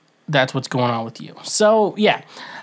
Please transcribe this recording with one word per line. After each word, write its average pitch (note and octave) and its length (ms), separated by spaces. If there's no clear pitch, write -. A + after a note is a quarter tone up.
that's C3+ 280
what's C3 120
going B2 220
on A2+ 160
with A2+ 160
you. - 220
So, G#3+ 520
yeah, G3 280